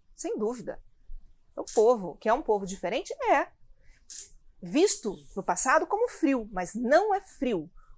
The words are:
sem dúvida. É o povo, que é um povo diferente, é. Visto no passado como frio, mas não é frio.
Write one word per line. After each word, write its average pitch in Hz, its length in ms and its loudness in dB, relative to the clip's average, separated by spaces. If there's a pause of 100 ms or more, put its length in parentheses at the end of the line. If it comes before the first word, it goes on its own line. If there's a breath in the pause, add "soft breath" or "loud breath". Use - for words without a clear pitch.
(160)
sem 403 200 -6
dúvida. 220 440 -6 (760)
É - 40 -10
o - 40 -6
povo, 220 560 2
que - 80 -2
é 214 40 4
um 277 100 0
povo 202 240 0
diferente, 196 460 -6 (180)
é. 320 180 2 (1120 loud breath)
Visto 220 560 2 (180)
no 190 60 -8
passado 277 440 4
como 440 220 0
frio, 254 420 0
mas 180 240 -6
não 302 400 2
é 403 60 -2
frio. 196 500 -6 (280)